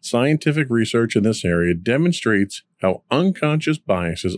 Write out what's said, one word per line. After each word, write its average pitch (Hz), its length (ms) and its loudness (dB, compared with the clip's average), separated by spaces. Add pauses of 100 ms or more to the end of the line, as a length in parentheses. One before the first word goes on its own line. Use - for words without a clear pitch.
Scientific 147 680 0
research 117 480 0
in 104 60 2
this 110 200 0
area 87 300 2
demonstrates 110 880 0 (180)
how 95 300 0
unconscious 156 680 0
bias 87 460 -2
is 90 140 -2